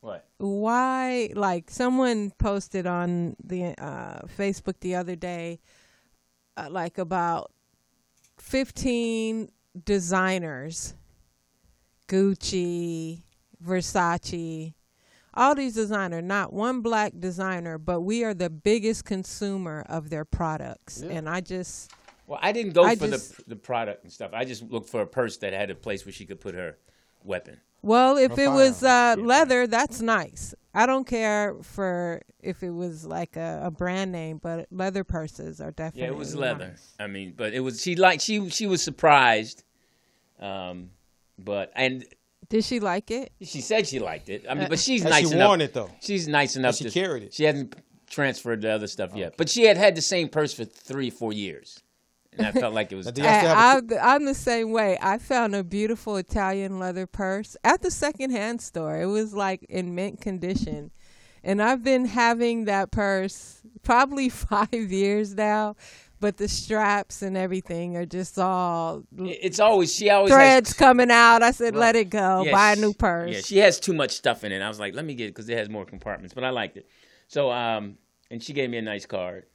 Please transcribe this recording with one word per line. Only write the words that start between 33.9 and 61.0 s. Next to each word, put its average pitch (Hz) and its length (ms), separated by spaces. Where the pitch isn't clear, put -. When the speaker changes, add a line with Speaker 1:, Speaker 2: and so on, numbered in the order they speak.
Speaker 2:
name, 160 280
but 165 300
leather 190 320
purses 160 580
are 151 120
definitely 160 300
Speaker 1:
Yeah, 127 60
it 135 80
was 147 200
leather. 120 320
Speaker 2:
nice. - 320
Speaker 1:
I 104 80
mean, 98 280
but 107 180
it 131 60
was, 127 220
she 180 140
liked, 180 260
she, 208 280
she 220 180
was 185 140
surprised. 127 840
Um, 92 520
but, 98 360
and 131 300
Speaker 2:
Did 220 160
she 247 140
like 202 320
it? 247 220
Speaker 1:
she 160 180
said 208 280
she 135 100
liked 85 300
it. 101 200
I 131 60
mean, 147 100
Speaker 2:
Uh, 180 40
Speaker 1:
but 160 100
she's 254 240
Speaker 3:
Has 160 80
Speaker 1:
nice 156 180
Speaker 3:
she 151 60
Speaker 1:
enough. 190 140
Speaker 3:
worn 185 120
it, 143 140
though? 104 160
Speaker 1:
She's 185 280
nice 143 260
enough 131 160
Speaker 3:
Has 113 80
she - 60
Speaker 1:
to 113 60
Speaker 3:
carried 160 340
it? - 100
Speaker 1:
She 151 100
hasn't 143 300
transferred 120 540
the 110 80
other 107 160
stuff 95 300
yet. 92 120
Speaker 3:
Okay. - 100
Speaker 1:
But - 100
she 233 160
had 208 120
had 190 200
the 160 60
same 175 260
purse 151 260
for 117 100
three, 131 460
four 113 220
years. 98 500
And - 120
I 208 60
felt 120 200
like 107 180
it 98 60
was 92 100
Speaker 3:
<laughs> - 20
Now, 123 40
do 135 100
y'all 185 80
Speaker 2:
Hey, 214 100
Speaker 3:
still 165 140
have - 40
a 247 200
Speaker 2:
I'm 240 100
the, 220 160
I'm 277 200
the 269 100
same 226 380
way. 208 300
I 196 160
found 233 360
a 196 80
beautiful 208 540
Italian 196 640
leather 185 280
purse 196 560
at 311 200
the 359 80
secondhand 247 720
store. 156 380
It 170 60
was, 214 280
like, 196 300
in 180 300
mint 196 280
condition. 180 720